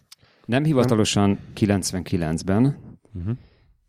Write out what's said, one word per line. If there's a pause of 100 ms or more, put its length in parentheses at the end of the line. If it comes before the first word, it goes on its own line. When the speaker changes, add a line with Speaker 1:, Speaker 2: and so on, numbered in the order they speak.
(460)
Speaker 1:
Nem
hivatalosan (140)
kilencvenkilencben, (360)
Speaker 2:
Mhm. (580)